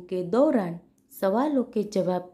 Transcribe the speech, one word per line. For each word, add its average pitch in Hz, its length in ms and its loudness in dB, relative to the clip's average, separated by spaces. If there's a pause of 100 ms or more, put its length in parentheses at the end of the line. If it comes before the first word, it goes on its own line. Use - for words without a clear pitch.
કે 185 140 -4
દૌરાન 196 560 2 (400)
સવાલો 247 440 2
કે - 200 -2
જવાબ 180 400 -2 (120)